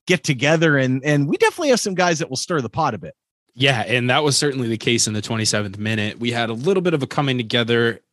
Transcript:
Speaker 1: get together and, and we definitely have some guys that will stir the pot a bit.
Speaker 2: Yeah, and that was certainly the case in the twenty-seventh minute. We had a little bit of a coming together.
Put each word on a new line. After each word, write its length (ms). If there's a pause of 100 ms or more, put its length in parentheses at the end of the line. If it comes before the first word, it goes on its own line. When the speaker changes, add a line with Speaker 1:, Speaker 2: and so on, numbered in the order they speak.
Speaker 1:
get 200
together 520
and, 280
and 240
we 80
definitely 320
have 100
some 160
guys 240
that 100
will 60
stir 240
the 100
pot 240
a 40
bit. 180 (380)
Speaker 2:
Yeah, 340
and 220
that 120
was 160
certainly 300
the 100
case 300
in 60
the 80
twenty-seventh 560
minute. 420
We 120
had 180
a 40
little 300
bit 100
of 80
a 60
coming 300
together. 640 (120)